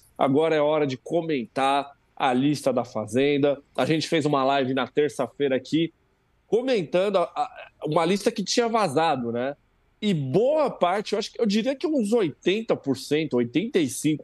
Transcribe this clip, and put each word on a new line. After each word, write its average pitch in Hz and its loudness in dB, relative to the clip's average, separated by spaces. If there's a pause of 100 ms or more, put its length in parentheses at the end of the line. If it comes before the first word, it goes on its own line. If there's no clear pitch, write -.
(160)
Agora 156 2
é 151 2
hora 151 2
de 131 -4
comentar 139 -2 (240)
a 135 0
lista 135 0
da 123 0
Fazenda. 135 0 (160)
A 127 0
gente 151 0
fez 165 0
uma 143 2
live 135 2
na 131 -2
terça-feira 139 -2
aqui, 156 0 (560)
comentando 202 0
a, 175 4
a, - -8 (160)
uma 165 0
lista 202 0
que 220 -6
tinha 233 0
vazado, 156 0
né? 127 -4 (440)
E 208 0
boa 214 2
parte, 190 -2
eu 202 -2
acho 208 -8
que, - -6
eu 233 2
diria 220 0
que 294 -6
uns 240 0
oitenta 208 0
por 139 -2
cento, 147 -2
oitenta 151 0
e 143 2
cinco 151 -2